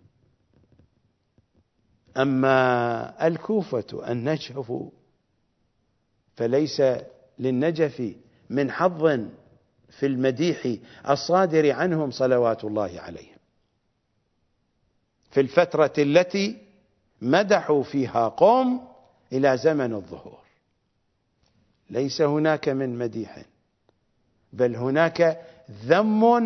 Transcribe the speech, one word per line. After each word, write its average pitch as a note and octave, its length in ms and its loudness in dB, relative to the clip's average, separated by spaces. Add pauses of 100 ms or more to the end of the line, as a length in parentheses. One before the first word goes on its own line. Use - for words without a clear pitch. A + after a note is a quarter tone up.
(2250)
أما C3 1080 0
الكوفة E3 840 -4
النجف B2+ 640 -6 (1600)
فليس C3+ 460 0 (580)
للنجف C3 760 -2 (340)
من C3 220 0
حظ D#3+ 480 0 (680)
في - 160 -6
المديح C3 720 -2 (320)
الصادر D#3+ 640 2
عنهم D#3 400 -2
صلوات B2 520 0
الله G#2 380 -6
عليهم - 360 -18 (1900)
في - 80 2
الفترة D3+ 580 2
التي F3+ 600 2 (640)
مدحوا E3 600 2
فيها A#2+ 440 -2
قوم B3 600 2 (460)
إلى C3+ 240 2
زمن C3+ 360 0
الظهور. F#2+ 460 -14 (1500)
ليس C3+ 320 -2
هناك D3+ 480 0
من C3 280 -4
مديح، A2 480 -8 (1080)
بل B2 220 0
هناك D#3+ 720 0 (260)
ذم G#3+ 760 4